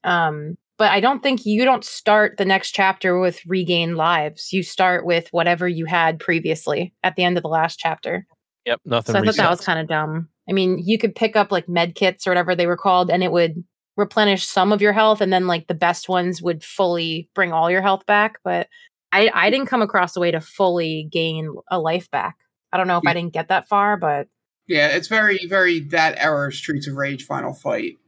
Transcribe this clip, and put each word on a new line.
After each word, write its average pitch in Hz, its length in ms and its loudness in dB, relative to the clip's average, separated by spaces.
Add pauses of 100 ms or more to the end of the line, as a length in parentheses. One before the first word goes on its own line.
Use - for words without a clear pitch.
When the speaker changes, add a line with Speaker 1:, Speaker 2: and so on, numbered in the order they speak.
Speaker 1:
Um, 165 540 -2 (200)
but 208 140 4
I 196 80 4
don't 254 220 2
think, 277 240 -2
you 214 180 2
don't 254 220 4
start 214 520 2
the 196 80 0
next 190 260 0
chapter 190 480 0
with 175 260 -2
regained 170 520 -2
lives. 156 540 -2
You 185 120 -2
start 180 420 0
with 170 260 0
whatever 175 360 2
you 165 180 -2
had 165 340 0
previously 160 760 -2 (100)
at 185 120 -2
the 180 80 0
end 175 140 2
of 165 60 -4
the 156 60 -8
last 160 280 -2
chapter. 165 480 -6 (400)
Speaker 2:
Yep, 117 200 -2
nothing 117 280 -2
Speaker 1:
So 196 60 4
I 196 40 2
thought 214 120 2
that 202 120 2
Speaker 2:
resets. - 100 4
Speaker 1:
was - 80 -12
kinda 160 200 -2
dumb. 156 420 -4 (220)
I 196 40 -2
mean, 185 260 0
you 202 180 0
could 220 180 -2
pick 220 200 -2
up, 208 160 2
like, 180 180 -2
med 175 260 -2
kits 185 300 -2
or 185 60 0
whatever 175 240 2
they 175 120 0
were 175 100 0
called, 180 340 2
and 180 120 2
it 175 80 0
would 170 320 0 (320)
replenish 202 520 0
some 202 240 2
of 202 100 2
your 208 120 4
health, 214 280 4
and 190 100 2
then, 185 160 2
like, 170 200 -2
the 180 80 -4
best 170 340 0
ones 180 320 -2
would 170 220 -4
fully 170 720 -2
bring 180 180 0
all 165 160 2
your 185 120 2
health 190 260 0
back, 208 360 2
but 175 240 -2 (440)
I, 202 220 4
I 185 160 2
didn't 262 180 0
come 240 140 0
across 196 340 0
a 185 40 -4
way 175 120 2
to 160 100 -2
fully 160 680 -2
gain 160 420 -4 (160)
a - 100 -2
life 165 300 -4
back. - 280 -4 (340)
I 180 60 -2
don't 185 100 0
know 175 100 2
if 170 80 -2
I 175 60 2
Speaker 3:
Yeah. 170 40 0
Speaker 1:
didn't 170 180 -6
get 165 160 -4
that 190 180 0
far, 208 300 2
but 151 300 -2 (400)
Speaker 3:
Yeah, 151 200 2
it's 170 220 -2
very, 208 380 0
very 180 420 2
that 160 280 2
era 143 300 0
of 139 80 -8
Streets 147 320 -6
of 139 80 -8
Rage 139 300 -6
final 131 280 -6
fight. 113 540 -6